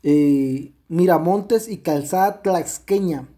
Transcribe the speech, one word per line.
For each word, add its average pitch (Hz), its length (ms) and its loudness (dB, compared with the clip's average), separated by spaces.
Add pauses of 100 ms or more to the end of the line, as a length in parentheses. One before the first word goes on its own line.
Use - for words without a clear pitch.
Eh, 139 680 2 (160)
Miramontes 185 800 0
y 214 120 -10
Calzada 185 640 -2
Tlaxqueña 180 840 -2 (100)